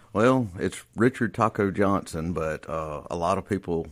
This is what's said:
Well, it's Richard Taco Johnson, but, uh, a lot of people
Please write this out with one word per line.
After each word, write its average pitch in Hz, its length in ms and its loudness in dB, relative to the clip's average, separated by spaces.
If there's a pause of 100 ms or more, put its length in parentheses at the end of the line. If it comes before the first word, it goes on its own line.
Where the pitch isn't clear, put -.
(120)
Well, 123 360 4 (100)
it's - 240 -4 (140)
Richard 117 380 2
Taco 107 360 2
Johnson, 92 600 0
but, 78 360 -4
uh, 76 400 -6
a - 80 -6
lot 87 220 0
of 92 100 -8
people 85 440 -2